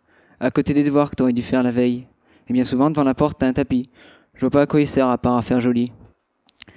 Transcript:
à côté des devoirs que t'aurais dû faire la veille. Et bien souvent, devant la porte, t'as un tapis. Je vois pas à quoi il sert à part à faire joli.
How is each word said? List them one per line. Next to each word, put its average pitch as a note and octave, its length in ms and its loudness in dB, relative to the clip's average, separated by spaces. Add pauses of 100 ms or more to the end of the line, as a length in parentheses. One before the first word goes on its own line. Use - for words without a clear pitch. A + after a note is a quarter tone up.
(400)
à B2 100 -2
côté D3 220 0
des C#3+ 100 2
devoirs C#3+ 280 2
que - 60 -14
t'aurais B2+ 180 0
dû A#2+ 80 -4
faire B2+ 200 -2
la B2 100 0
veille. B2 340 -2 (420)
Et A#2+ 60 -4
bien B2+ 100 2
souvent, C3 240 0
devant D3 160 0
la C3+ 80 2
porte, D3 260 -2
t'as C3 100 0
un B2+ 40 -2
tapis. B2+ 380 -2 (420)
Je - 80 -12
vois C3 80 0
pas C#3+ 140 2
à C#3+ 40 2
quoi D3+ 140 2
il D3 60 2
sert C3 220 0
à B2 100 0
part B2 180 0
à A#2+ 60 0
faire B2 180 0
joli. A#2+ 320 0 (840)